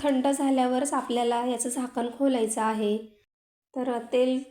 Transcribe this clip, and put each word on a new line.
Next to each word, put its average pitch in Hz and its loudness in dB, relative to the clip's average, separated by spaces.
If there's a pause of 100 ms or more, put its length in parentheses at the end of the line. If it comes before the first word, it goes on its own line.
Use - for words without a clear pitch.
थंड 269 2
झाल्यावरच 269 2
आपल्याला 240 0
याचं 247 -2
झाकण 247 -4 (120)
खोलायचं 240 2
आहे. 214 0 (760)
तर 247 -2 (140)
तेल 254 2